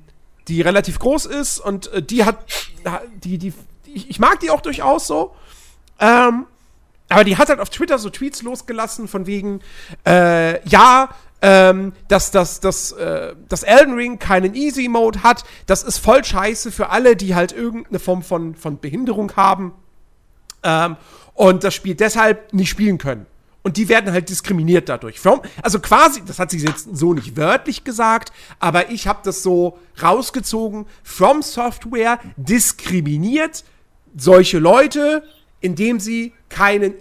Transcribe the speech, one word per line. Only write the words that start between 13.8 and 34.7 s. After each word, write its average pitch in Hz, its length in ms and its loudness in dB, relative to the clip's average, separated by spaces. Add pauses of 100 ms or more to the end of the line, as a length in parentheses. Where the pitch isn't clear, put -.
Ring 240 240 -6
keinen 190 340 0
Easy 269 340 -4
Mode 226 360 -2
hat, 220 200 2 (220)
das 190 180 0
ist - 140 -6
voll 254 260 4
scheiße 214 480 -4
für 190 180 -6
alle, 233 260 4
die 185 200 -4
halt 175 160 0
irgendeine 226 480 -8
Form 180 220 -4
von, 165 340 -8
von 151 240 -10
Behinderung 196 560 -6
haben, 190 380 0 (880)
ähm, 165 360 -2 (360)
und 185 300 4
das 196 100 0
Spiel 185 220 -8
deshalb 214 580 0
nicht 190 160 0
spielen 202 300 -2
können. 120 260 -8 (400)
Und 180 120 -4
die 208 100 -2
werden 220 260 2
halt 180 160 -2
diskriminiert 175 600 0
dadurch. 117 320 -8
From, 240 200 4 (200)
also 208 180 -2
quasi, 269 460 4
das - 120 -14
hat 185 140 -4
sie 180 80 -6
jetzt 156 380 -6
so 165 160 2
nicht 120 240 -6
wörtlich 214 480 -2
gesagt, 226 480 -2 (260)
aber 175 320 0
ich 220 160 -8
hab - 160 -4
das 185 180 -6
so 175 360 0 (240)
rausgezogen, 220 840 -2 (160)
From 269 400 2
Software 240 800 -4 (160)
diskriminiert 185 1300 -2 (540)
solche 180 420 6
Leute, 294 640 2 (380)